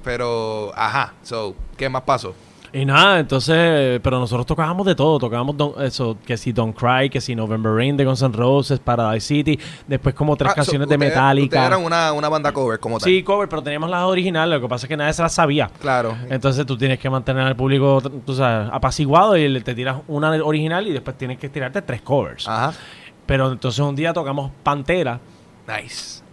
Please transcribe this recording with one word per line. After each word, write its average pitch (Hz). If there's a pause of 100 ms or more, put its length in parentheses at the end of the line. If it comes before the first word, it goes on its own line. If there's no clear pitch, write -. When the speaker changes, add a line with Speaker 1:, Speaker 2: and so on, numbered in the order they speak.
Speaker 1:
Pero, 113
ajá, 110 (100)
so, 107 (220)
¿qué 135
más 131
pasó? 110 (380)
Speaker 2:
Y 135
nada, 170
entonces, 139
pero 127
nosotros 120
tocábamos 170
de 185
todo, 151
tocábamos 127
Don, 143 (100)
eso, 120
que 120
si 127
Don't 110
Cry, 131
que 131
si 120
November 110
Rain 135
de 139
Guns 131
N' 127
Roses, 131
Paradise 113
City, 147 (280)
después 139
como 147
tres 143
Speaker 1:
Ah, -
so, 156
Speaker 2:
canciones 143
de 151
Speaker 1:
ustedes, 139
Speaker 2:
Metallica. 139 (120)
Speaker 1:
ustedes 131
eran 185
una, 165
una 151
banda 151
cover 120
como 113
tal. 180
Speaker 2:
Sí, 185
cover, 196
pero 151
teníamos 151
las 180
originales, 175
lo 139
que 120
pasa 123
es -
que 156
nadie 151
se 170
las 165
sabía. 143 (100)
Speaker 1:
Claro. 123 (140)
Speaker 2:
Entonces 131
tú 127
tienes 131
que 135
mantener 131
al 131
público, 135 (200)
tú 135
sabes, 117
apaciguado 147
y 151
le, 131
te 123
tiras 127 (100)
una 151 (140)
original 156
y 180
después 131
tienes 127
que 139
tirarte 135
tres -
covers. 101
Speaker 1:
Ajá. 117 (520)
Speaker 2:
Pero 135
entonces 123
un 143
día 165
tocamos 139 (100)
Pantera. 143 (480)
Speaker 1:
Nice. - (120)